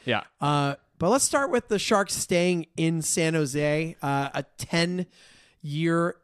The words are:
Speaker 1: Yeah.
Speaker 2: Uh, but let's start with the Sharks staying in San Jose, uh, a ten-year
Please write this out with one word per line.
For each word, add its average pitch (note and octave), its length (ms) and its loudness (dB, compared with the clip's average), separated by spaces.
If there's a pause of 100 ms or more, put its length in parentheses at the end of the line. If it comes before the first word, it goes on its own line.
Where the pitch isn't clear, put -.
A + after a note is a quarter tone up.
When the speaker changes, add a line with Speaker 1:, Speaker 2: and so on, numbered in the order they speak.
Speaker 1:
Yeah. A2+ 180 0 (180)
Speaker 2:
Uh, C#3+ 360 0 (220)
but E3+ 120 2
let's A#3+ 140 4
start C#4 260 0
with B3 180 0
the G#3 100 0
Sharks G3+ 360 0
staying F3 520 0 (100)
in E3 260 0
San D#3+ 320 0
Jose, D3+ 680 0
uh, C#3 320 -2
a C#3+ 80 -4 (1200)
ten-year E3 600 0